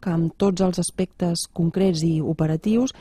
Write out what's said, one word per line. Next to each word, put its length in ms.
que 80
amb 280
tots 260
els 160
aspectes 720
concrets 520
i 180
operatius 800